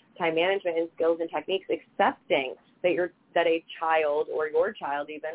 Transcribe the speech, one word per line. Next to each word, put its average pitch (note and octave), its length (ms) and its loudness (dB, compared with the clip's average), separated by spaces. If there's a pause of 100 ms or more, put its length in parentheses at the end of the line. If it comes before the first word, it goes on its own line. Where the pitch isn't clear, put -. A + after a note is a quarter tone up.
(180)
time E3 180 0
management F3+ 420 2
and E3 180 0
skills E3 260 2
and E3 80 -4
techniques, F#3 420 -4
accepting - 840 0 (280)
that F3+ 80 4
you're, E3+ 220 -2 (220)
that E3+ 120 4
a E3 160 2 (160)
child D#3+ 540 2
or D#3 160 -2
your E3+ 240 2
child D3 360 -6
even D3+ 260 -10